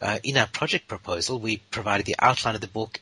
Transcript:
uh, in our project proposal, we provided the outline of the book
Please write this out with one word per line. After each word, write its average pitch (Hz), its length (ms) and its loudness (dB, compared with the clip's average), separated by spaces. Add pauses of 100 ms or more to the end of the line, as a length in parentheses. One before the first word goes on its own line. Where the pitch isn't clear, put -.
uh, 104 220 -2
in 139 140 0
our 110 100 6
project - 400 -2
proposal, 101 520 -4
we 110 180 -2
provided 101 480 -2
the 98 140 -2
outline 123 360 4
of 104 60 -8
the 104 60 -6
book 110 340 -6